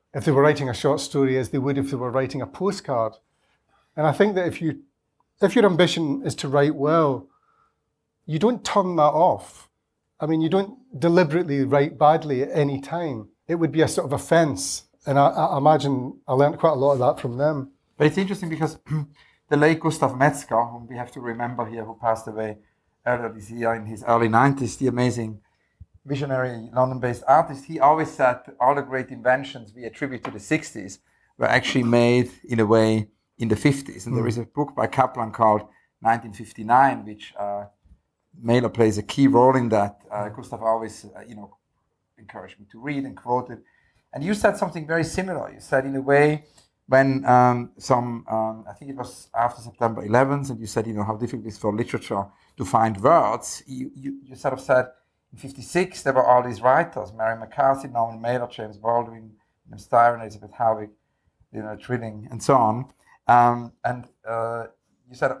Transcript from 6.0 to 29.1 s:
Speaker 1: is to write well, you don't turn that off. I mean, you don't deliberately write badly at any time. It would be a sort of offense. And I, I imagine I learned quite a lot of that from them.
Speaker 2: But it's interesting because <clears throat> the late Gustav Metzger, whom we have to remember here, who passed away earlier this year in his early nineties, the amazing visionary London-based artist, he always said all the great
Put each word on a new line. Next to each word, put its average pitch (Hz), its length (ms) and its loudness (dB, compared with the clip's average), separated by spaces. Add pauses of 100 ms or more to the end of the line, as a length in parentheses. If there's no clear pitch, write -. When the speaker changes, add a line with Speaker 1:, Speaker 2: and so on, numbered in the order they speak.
Speaker 1:
is 156 120 -4
to 147 120 -8
write 143 280 2
well, 143 500 0 (960)
you 156 140 -6
don't 226 260 0
turn 185 320 0
that 156 60 4
off. 151 680 2 (520)
I 156 60 -4
mean, 160 140 0
you 160 80 0
don't 196 300 0 (200)
deliberately 160 640 2
write 139 340 0
badly 151 440 2
at 139 100 -4
any 143 280 0
time. 143 480 -8 (180)
It 170 100 -2
would 160 160 0
be 156 100 2
a 147 60 4
sort 160 180 -2
of 131 60 -2
offense. - 720 0 (220)
And 139 120 2
I, 143 100 6
I 170 300 0
imagine 139 680 2
I 139 60 -4
learned 143 260 2
quite 160 140 4
a - 20 0
lot 135 180 2
of 131 60 0
that 123 220 2
from 123 180 -8
them. 143 320 -2 (260)
Speaker 2:
But 151 120 2
it's 160 100 0
interesting 190 300 -4
because 156 300 -4 (340)
<clears throat> - 360 -20
the 147 80 2
late 156 240 4
Gustav 139 380 -2
Metzger, 127 460 0
whom 120 240 -12
we 123 80 -14
have 123 160 -12
to 131 80 -16
remember 120 460 -6
here, 113 180 -10
who 110 160 -14
passed 113 260 -2
away 107 320 -8 (480)
earlier 120 260 -2
this 107 180 -18
year 117 240 -2
in 107 120 -10
his 110 180 -12
early 117 240 2
nineties, 123 480 2
the 131 120 0
amazing 117 520 -2 (640)
visionary 127 680 -4
London-based 127 560 -2
artist, 147 380 2
he 160 120 -10
always 151 320 4
said 123 300 0 (200)
all 131 140 4
the 143 80 -2
great 131 280 -6